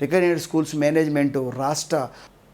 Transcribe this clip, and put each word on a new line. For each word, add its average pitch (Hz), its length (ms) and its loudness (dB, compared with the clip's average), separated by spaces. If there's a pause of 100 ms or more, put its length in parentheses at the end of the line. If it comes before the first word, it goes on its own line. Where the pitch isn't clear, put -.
రికగ్నైజ్డ్ 170 400 2
స్కూల్స్ 156 340 -2
మేనేజ్‌మెంట్ 147 600 2 (200)
రాష్ట్ర 139 520 -2 (460)